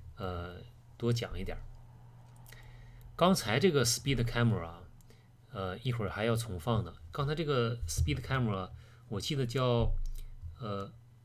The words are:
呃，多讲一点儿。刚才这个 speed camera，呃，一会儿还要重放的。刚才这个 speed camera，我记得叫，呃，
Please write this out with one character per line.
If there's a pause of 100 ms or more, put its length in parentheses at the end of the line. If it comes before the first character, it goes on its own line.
(160)
呃， (380)
多
讲
一
点
儿。 (1500)
刚
才
这
个
speed
camera， (760)
呃，
一
会
儿
还
要
重
放
的。 (160)
刚
才
这
个 (100)
speed
camera， (360)
我
记
得
叫， (680)
呃， (340)